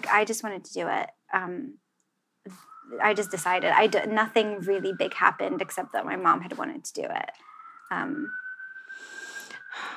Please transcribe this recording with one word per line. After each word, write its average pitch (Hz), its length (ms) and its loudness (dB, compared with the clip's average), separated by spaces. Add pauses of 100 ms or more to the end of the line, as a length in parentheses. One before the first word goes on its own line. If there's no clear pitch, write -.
(120)
I 208 140 6
just 220 180 -4
wanted 196 220 -6
to - 80 -18
do 175 140 -2
it. 175 200 0 (240)
Um, 180 460 -4 (1200)
I 208 120 6
just 202 160 -2
decided. 180 420 2
I 220 140 8
d-, 196 200 4
nothing 214 540 2
really 190 320 2
big 185 220 -2
happened 190 480 4
except 185 320 -6
that - 100 0
my - 120 -2
mom 175 260 4
had 180 160 -10
wanted - 260 -6
to - 80 -10
do - 120 -4
it. - 260 -4 (600)
Um, 1077 400 -4 (1700)